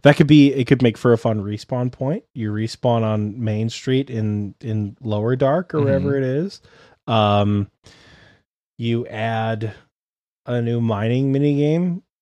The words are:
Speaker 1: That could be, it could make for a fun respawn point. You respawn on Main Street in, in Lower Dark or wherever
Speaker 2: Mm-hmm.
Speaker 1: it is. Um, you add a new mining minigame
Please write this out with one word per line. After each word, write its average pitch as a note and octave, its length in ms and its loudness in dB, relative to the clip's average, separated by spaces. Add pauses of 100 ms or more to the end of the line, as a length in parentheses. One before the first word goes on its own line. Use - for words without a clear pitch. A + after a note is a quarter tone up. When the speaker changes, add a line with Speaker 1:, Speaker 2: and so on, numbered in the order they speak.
Speaker 1:
That - 140 8
could D#3 100 6
be, C#3+ 260 8
it B2+ 140 -2
could B2+ 160 4
make A#2 160 2
for B2 160 4
a A2 40 2
fun A2 220 -2
respawn B2 500 -6
point. C#3 340 -6 (100)
You G#2+ 180 -4
respawn A2+ 500 0
on G#2+ 400 -2
Main A2 280 -2
Street C3+ 400 -2
in, G#2 500 -4
in G#2+ 400 -6
Lower A2 340 -2
Dark C#3+ 400 -2
or D3+ 60 0
wherever C#3 320 0
Speaker 2:
Mm-hmm. C#3 100 -2
Speaker 1:
it C3+ 220 -2
is. - 160 -12 (460)
Um, G#2 640 0 (1040)
you A#2 300 -2
add A2+ 680 -4 (760)
a A#2+ 140 -2
new A#2 200 -2
mining A#2 520 0
minigame D3 720 0 (200)